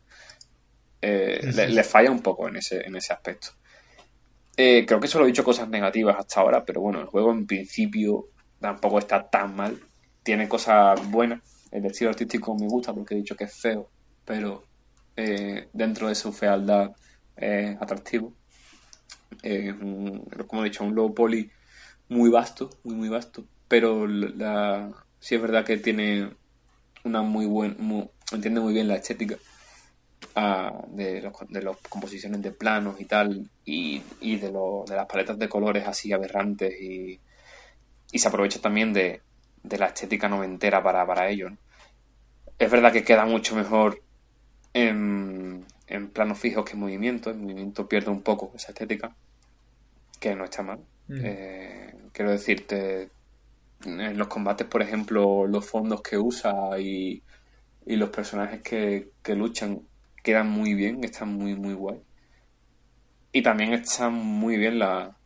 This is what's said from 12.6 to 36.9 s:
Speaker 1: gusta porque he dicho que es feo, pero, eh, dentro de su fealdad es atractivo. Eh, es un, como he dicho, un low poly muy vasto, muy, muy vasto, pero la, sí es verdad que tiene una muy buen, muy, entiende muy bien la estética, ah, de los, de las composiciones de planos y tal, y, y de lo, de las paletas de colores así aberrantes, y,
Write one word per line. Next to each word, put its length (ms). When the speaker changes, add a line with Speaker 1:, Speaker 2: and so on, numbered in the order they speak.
Speaker 1:
gusta 260
porque 220
he 20
dicho 180
que 80
es 100
feo, 360
pero, 400
eh, 560
dentro 340
de 80
su 160
fealdad 600
es 460
atractivo. 520
Eh, 320
es 60
un, 400
como 140
he 80
dicho, 160
un 100
low 180
poly 380
muy 220
vasto, 400
muy, 100
muy 140
vasto, 340
pero 400
la, 840
sí 160
es 60
verdad 240
que 100
tiene 540
una 200
muy 220
buen, 320
muy, 320
entiende 300
muy 120
bien 140
la 80
estética, 400
ah, 520
de 360
los, 100
de 120
las 140
composiciones 520
de 100
planos 500
y 40
tal, 440
y, 360
y 160
de 120
lo, 380
de 80
las 120
paletas 300
de 120
colores 360
así 280
aberrantes, 680
y, 400